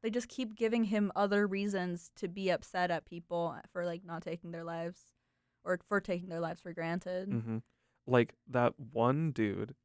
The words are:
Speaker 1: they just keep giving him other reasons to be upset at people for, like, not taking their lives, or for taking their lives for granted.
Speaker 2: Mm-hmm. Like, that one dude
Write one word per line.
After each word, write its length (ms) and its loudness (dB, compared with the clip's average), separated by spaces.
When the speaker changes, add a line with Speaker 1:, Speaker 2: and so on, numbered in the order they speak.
Speaker 1:
they 80 -2
just 180 -2
keep 260 -6
giving 300 2
him 300 2
other 320 4
reasons 720 -2
to 100 -4
be 240 -2
upset 400 0
at 140 -2
people 520 -4
for, 140 -4
like, 180 -6
not 160 -8
taking 300 -8
their 120 -8
lives, 500 -8
or 160 2
for 100 4
taking 300 -2
their 100 -4
lives 220 -4
for 120 -10
granted. 580 -2
Speaker 2:
Mm-hmm. 260 0
Like, 300 6
that 320 2
one 520 2
dude 420 0